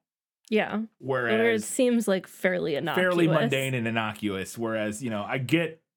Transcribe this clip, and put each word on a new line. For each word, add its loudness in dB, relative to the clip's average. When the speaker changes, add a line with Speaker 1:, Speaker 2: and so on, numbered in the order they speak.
Speaker 1:
Yeah. -2
Speaker 2:
Whereas 0
Speaker 1:
Where 4
it 0
seems, 2
like, 0
fairly -2
innocuous. 0
Speaker 2:
fairly 4
mundane 2
and -2
innocuous. -4
Whereas, -4
you -4
know, -4
I -4
get -2